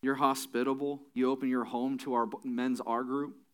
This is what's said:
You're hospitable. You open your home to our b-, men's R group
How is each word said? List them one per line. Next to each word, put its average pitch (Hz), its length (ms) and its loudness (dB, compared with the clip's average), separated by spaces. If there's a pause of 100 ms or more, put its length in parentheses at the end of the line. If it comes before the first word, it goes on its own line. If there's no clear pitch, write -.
You're 135 140 0
hospitable. 135 840 0 (120)
You 127 180 4
open 135 160 -2
your 127 160 2
home 127 360 -2
to 131 160 -2
our 117 100 4
b-, 104 180 -6
men's 123 380 -2
R 117 240 -2
group 139 320 -4 (160)